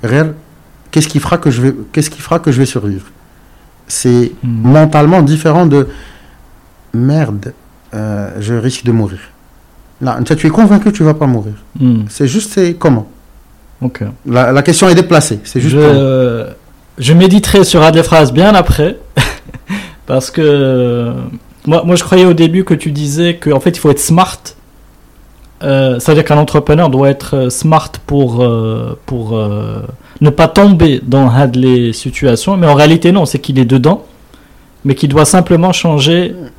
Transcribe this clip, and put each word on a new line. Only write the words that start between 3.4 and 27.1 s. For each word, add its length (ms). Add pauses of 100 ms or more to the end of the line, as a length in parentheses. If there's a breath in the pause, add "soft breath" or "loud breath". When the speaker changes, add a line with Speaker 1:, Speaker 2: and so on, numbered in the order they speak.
Speaker 1:
C'est 460 (100)
Speaker 2:
Hmm. 300
Speaker 1:
mentalement 500
différent 440
de, 220 (1040 loud breath)
merde, 580 (420)
euh, 360 (100)
je 140
risque 300
de 80
mourir. 260 (800)
Là, 240
tu 220
es 40
convaincu 400
que 60
tu 60
vas 120
pas 120
mourir. 280 (260)
Speaker 2:
Hmm. 280
Speaker 1:
C'est 200
juste, 240
c'est 220
comment ? 340 (720)
Speaker 2:
Ok. 220 (240)
Speaker 1:
La, 260
la 100
question 260
est 60
déplacée. 500
C'est 160
juste 160
Speaker 2:
Je, 40
Speaker 1:
comment ? 720 (440)
Speaker 2:
je 160
méditerai 500
sur 180
Adley 200
Fras 300
bien 220
après, 440 (180)
<laughs> 920
parce 240
que, 840 (540)
moi, 180
moi, 120
je 80
croyais 220
au 80
début 300
que 100
tu 180
disais 440
que, 140
en 100
fait, 100
il 100
faut 100
être 100
smart. 380 (1300)
Euh, 340
c'est-à-dire 260
qu'un 140
entrepreneur 500
doit 220